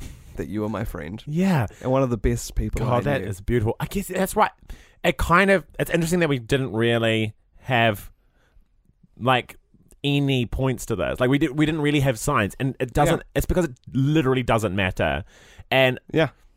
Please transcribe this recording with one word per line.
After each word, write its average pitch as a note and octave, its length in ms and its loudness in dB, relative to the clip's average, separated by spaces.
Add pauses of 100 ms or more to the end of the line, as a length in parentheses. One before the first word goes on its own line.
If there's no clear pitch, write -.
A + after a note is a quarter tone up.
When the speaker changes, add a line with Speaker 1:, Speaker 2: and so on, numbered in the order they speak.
(360)
Speaker 1:
that E2 120 -8
you G2+ 140 -6
were G#2+ 80 -4
my A2 160 -6
friend. E2+ 420 -10
Speaker 2:
Yeah. D#3+ 400 0 (140)
Speaker 1:
And B2+ 100 -4
one C3 120 4
of C3 60 0
the A#2+ 80 0
best A#2 380 -2
people A#2+ 300 -2
Speaker 2:
God, B2 220 0
Speaker 1:
I - 40 0
Speaker 2:
that G#2+ 100 -2
Speaker 1:
knew. F#2+ 60 -8
Speaker 2:
is F#2+ 140 -8
beautiful. A2+ 380 0
I D3+ 60 -4
guess G3 220 -6
that's F#3 280 -2
right. G#3 160 2 (520)
It F3 140 2
kind F#3+ 340 4
of, F#3 140 2 (120)
it's - 140 -2
interesting E3+ 300 2
that D#3+ 80 2
we C#3 100 0
didn't C3+ 340 -2
really A2+ 600 2 (260)
have, A#2 500 2 (1080)
like, A#2+ 380 0 (460)
any C#3 420 0
points C3 420 -4
to A2+ 80 -2
this. D2 240 -2
Like, B2 100 2
we C#3 80 4
di-, D3 120 0
we D3+ 160 0
didn't D#3 160 -2
really D3 180 2
have C3+ 180 0
signs, A#2 420 0
and C3 200 -2
it B2+ 140 -6
doesn't, D3+ 240 2
Speaker 1:
Yeah. - 60 -12 (120)
Speaker 2:
it's A2 100 0
because F3+ 200 0
it B2 60 -6 (220)
literally C3+ 500 2
doesn't A2 320 0
matter. F#2 480 0 (460)
And B2+ 300 2 (140)
Speaker 1:
Yeah. D#3 160 2 (280)